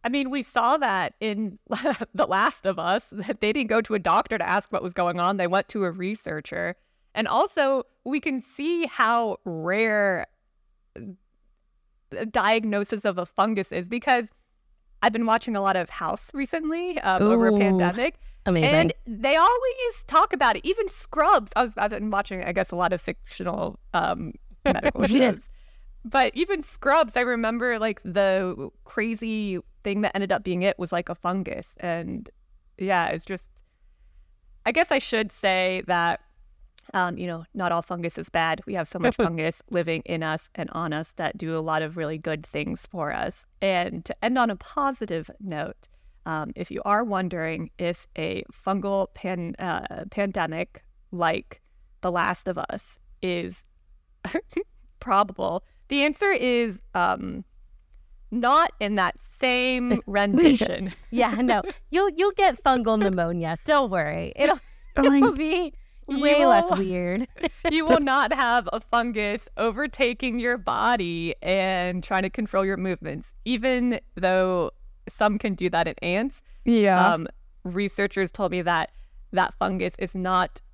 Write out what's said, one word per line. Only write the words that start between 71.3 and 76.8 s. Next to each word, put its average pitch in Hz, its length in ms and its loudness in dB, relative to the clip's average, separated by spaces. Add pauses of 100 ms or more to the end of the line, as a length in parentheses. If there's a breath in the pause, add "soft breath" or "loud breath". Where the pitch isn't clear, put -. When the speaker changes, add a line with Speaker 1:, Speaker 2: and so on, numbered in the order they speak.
Speaker 1:
and 180 600 0
trying 190 200 0
to 190 80 -2
control 196 340 -2
your 190 140 -2
movements, 165 560 -6 (100)
even 247 560 0 (140)
though 185 560 2 (380)
some 208 280 2
can 208 180 -2
do 175 140 -2
that 165 180 2
in 160 140 -6
ants. 196 420 -2 (220)
Speaker 2:
Yeah. 190 480 6